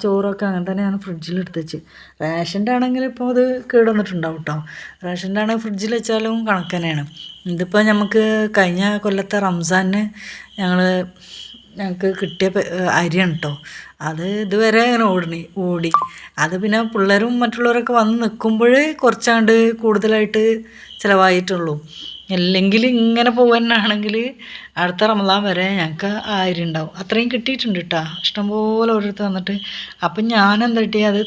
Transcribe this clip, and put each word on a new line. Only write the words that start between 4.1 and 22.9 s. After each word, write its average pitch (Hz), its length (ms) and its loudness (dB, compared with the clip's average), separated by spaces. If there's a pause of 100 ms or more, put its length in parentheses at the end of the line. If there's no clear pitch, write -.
ട്ടോ. 151 100 -2 (480)
റേഷൻ്റെ 185 380 -4
ആണെങ്കിൽ 226 220 -2
ഫ്രിഡ്ജിൽ 214 340 -4
വെച്ചാലും 220 400 -2 (100)
കണക്ക് 180 280 -2
തന്നെയാണ്. 160 280 -2 (480)
ഇതിപ്പോൾ 180 380 2
നമുക്ക് 208 340 2 (340)
കഴിഞ്ഞ 180 240 2 (220)
കൊല്ലത്തെ 196 420 -2
റംസാനിന് 185 560 0 (580)
ഞങ്ങൾ, 180 200 2 (960)
ഞങ്ങൾക്ക് 190 320 -4 (120)
കിട്ടിയ 180 340 -2
പ-, 190 100 0 (340)
അരിയാണ് 175 420 0
ട്ടോ. 147 100 -4 (560)
അത് 160 180 -6 (200)
ഇതുവരെ 220 420 4
അങ്ങനെ 233 240 2
ഓടണി, 165 300 -2 (240)
ഓടി. 170 260 -2 (500)
അത് 165 220 -2
പിന്നെ 214 160 2 (160)
പിള്ളേരും 202 380 2 (100)
മറ്റുള്ളവരൊക്കെ 240 560 0
വന്ന് 220 240 2
നിൽക്കുമ്പോൾ 220 500 2 (300)
കുറച്ചാണ്ട് 226 520 4 (280)
കൂടുതലായിട്ട് 214 600 2 (600)
ചിലവായിട്ടുള്ളൂ. 185 720 2 (600)
അല്ലെങ്കിൽ 190 540 2